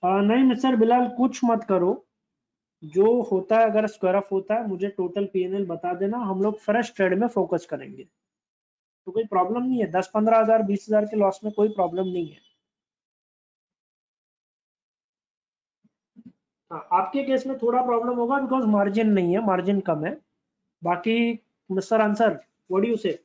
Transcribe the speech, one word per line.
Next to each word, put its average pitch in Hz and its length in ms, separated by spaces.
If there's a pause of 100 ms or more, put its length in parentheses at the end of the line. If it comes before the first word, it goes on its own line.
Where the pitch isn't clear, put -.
अ, - 20 (140)
नहीं 226 220
मिस्टर 254 320
बिलाल, 233 400
कुछ 247 280
मत 226 240
करो, 185 240 (880)
जो 202 480
होता 196 280
है, 226 120
अगर 214 160
square 196 300
off 196 160
होता 190 220
है, 226 140
मुझे 190 200
total 196 440
पीएनएल 190 340
बता 175 280
देना, 202 240
हम 190 240
लोग 214 160
fresh 220 380
trade 185 240
में 233 80
focus 175 420
करेंगे। 135 340
तो - 1080
कोई 226 120
problem 208 380
नहीं 254 180
है, 185 100
दस, 185 240
पन्द्रह 220 240
हजार, 220 240
बीस 196 260
हजार 214 180
के 214 100
loss 196 280
में 214 100
कोई 214 140
problem 190 380
नहीं 175 240
है। 147 100 (4000)
हाँ, 156 220
आपके 247 320
case 262 220
में 262 120
थोड़ा 240 240
problem 240 360
होगा 240 180
because 262 320
margin 208 440
नहीं 180 200
है, 214 140
Margin 190 340
कम 160 240
है। 208 120 (680)
बाकी 175 340 (540)
mister 190 300
Ansar, 208 380 (340)
what 190 120
do 240 80
you 220 120
say? 180 80 (120)